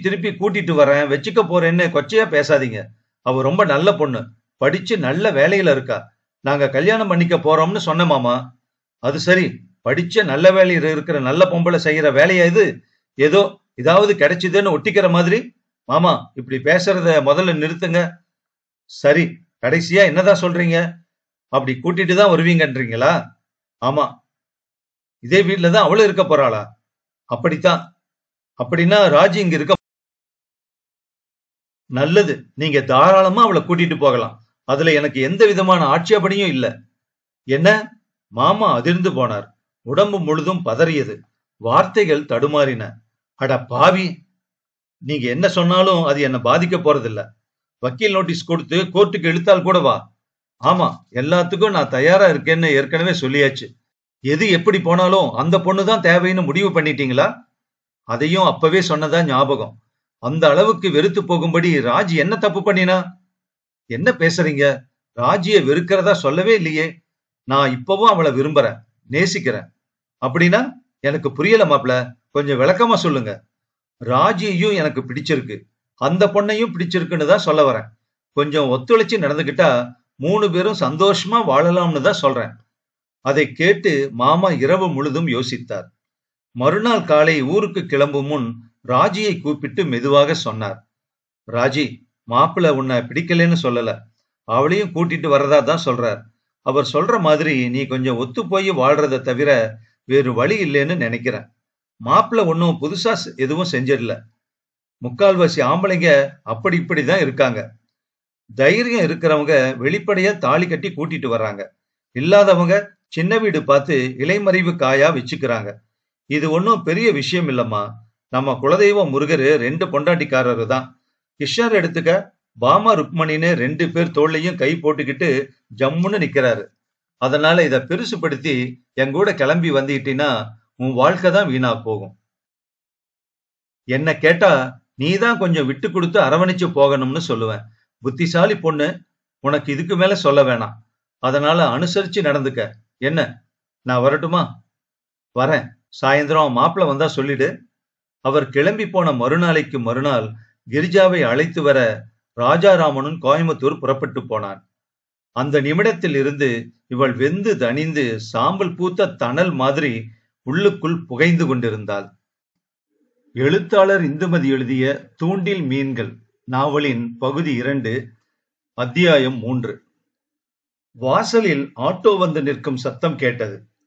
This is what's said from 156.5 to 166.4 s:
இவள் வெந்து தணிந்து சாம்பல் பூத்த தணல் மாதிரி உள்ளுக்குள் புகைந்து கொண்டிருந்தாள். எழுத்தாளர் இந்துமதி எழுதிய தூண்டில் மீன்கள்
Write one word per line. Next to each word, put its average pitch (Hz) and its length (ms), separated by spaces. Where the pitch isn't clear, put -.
இவள் 127 260
வெந்து 175 420
தணிந்து 143 480
சாம்பல் 151 540
பூத்த 180 400
தணல் 147 380
மாதிரி 139 400
உள்ளுக்குள் 170 580
புகைந்து 165 420
கொண்டிருந்தாள். 107 600
எழுத்தாளர் 190 680
இந்துமதி 160 440
எழுதிய 131 360
தூண்டில் 185 480
மீன்கள் 131 480